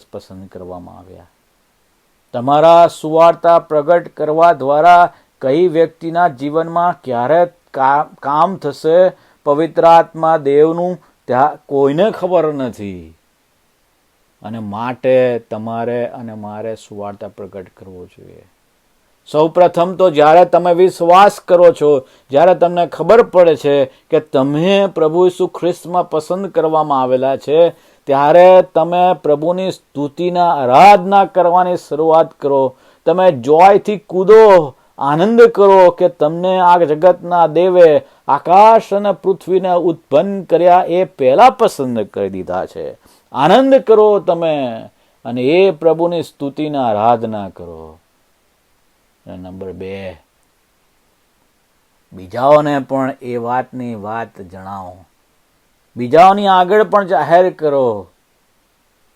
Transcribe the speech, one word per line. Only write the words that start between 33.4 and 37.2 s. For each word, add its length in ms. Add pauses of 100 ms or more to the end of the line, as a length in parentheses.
કૂદો, 800 (220)
આનંદ 440
કરો 500
કે 180
તમને 500
આ 180
જગતના 720